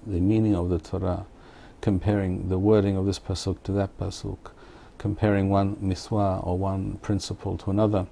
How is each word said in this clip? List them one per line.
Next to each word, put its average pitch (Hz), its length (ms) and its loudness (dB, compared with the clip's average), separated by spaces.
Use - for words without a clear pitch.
the 95 140 -2
meaning 107 340 4
of 87 160 0
the 87 80 2
Torah, 92 460 -4
comparing 95 680 0
the 92 100 0
wording 101 380 4
of 95 100 0
this 98 120 0
Pasuk - 440 -4
to 95 100 -6
that 98 260 0
Pasuk, 92 520 -8
comparing 101 520 2
one 98 300 2
Mitzvah 98 600 0
or 90 160 -2
one 95 440 -2
principle 95 560 -4
to - 120 -6
another 101 420 2